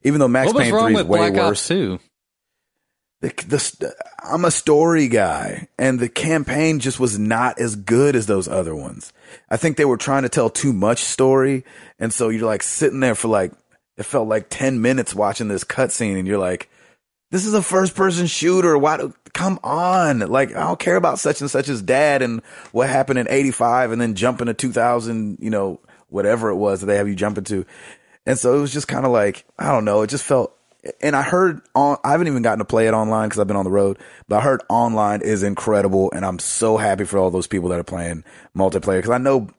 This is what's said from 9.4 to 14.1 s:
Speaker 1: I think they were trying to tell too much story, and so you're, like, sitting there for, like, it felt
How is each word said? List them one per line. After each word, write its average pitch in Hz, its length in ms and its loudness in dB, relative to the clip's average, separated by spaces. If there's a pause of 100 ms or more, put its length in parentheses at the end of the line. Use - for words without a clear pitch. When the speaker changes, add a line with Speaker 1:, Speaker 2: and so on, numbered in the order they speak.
Speaker 1:
I 113 60 0
think 151 200 0
they 156 80 2
were 131 120 4
trying 139 260 -2
to 127 60 -2
tell 117 220 0
too - 220 -2
much 107 300 0
story, 131 640 2 (340)
and 113 160 -4
so 117 140 0
you're, 113 180 -2
like, 107 160 -2
sitting - 380 -2
there 123 160 2
for, - 100 -4
like, 101 240 2 (460)
it 101 80 -12
felt 113 240 -2